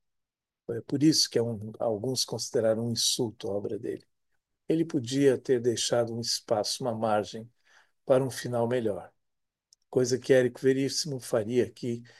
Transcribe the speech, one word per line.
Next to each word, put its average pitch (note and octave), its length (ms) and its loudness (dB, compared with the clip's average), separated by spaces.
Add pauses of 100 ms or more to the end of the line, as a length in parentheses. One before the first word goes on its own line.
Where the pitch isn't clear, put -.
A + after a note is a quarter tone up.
(720)
É A#2 120 -4
por - 200 -2
isso D#3 280 4
que - 80 2
é A#2 40 2
um, A2 360 -6
alguns A#2 460 -2
consideraram A2 640 0
um A#2 60 -2
insulto A2+ 560 -2
a G2 60 -4
obra G2+ 240 -4
dele. - 280 -8 (640)
Ele D#3+ 160 2
podia C3+ 540 2
ter B2 220 2
deixado A#2 540 0
um A#2 60 -6
espaço, - 640 -2
uma A#2 100 -2
margem A2 560 -2 (540)
para C3+ 200 4
um B2+ 60 -4
final A#2+ 360 -2
melhor, A2+ 460 -2 (800)
coisa B2+ 280 2
que C3+ 140 2
Érico B2 280 4
Veríssimo C3+ 600 0
faria A#2+ 440 0
aqui A#2 380 -8 (180)